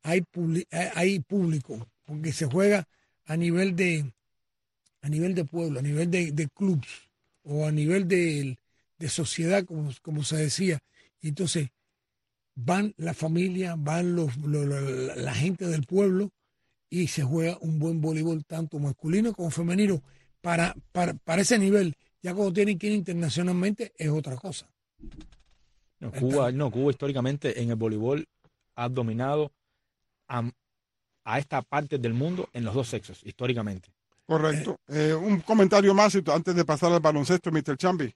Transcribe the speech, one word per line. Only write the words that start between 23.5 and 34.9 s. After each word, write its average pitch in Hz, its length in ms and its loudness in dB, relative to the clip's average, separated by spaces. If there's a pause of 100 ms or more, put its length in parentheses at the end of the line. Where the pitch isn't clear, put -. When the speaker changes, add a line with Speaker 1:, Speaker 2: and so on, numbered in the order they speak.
Speaker 1:
es 156 120 -2
otra 147 260 -2
cosa. 156 320 -12 (1300)
Speaker 2:
No, 139 80 -10
Speaker 1:
Está 123 120 -8
Speaker 2:
Cuba, 131 320 2
no, 135 200 -2
Cuba 131 200 0
históricamente 131 680 -2
en 117 80 -2
el 117 60 0
voleibol 113 500 -2 (500)
ha 120 140 -6
dominado 127 640 -2 (760)
a, 120 220 -4 (760)
a 113 140 -2
esta 143 220 -4
parte 147 360 -4
del 120 160 -2
mundo 170 400 -2
en 120 100 -6
los 107 100 -4
dos 127 140 0
sexos, 98 380 -10
históricamente. 107 640 -4 (360)
Speaker 3:
Correcto. 156 520 0 (100)
Eh, 151 260 2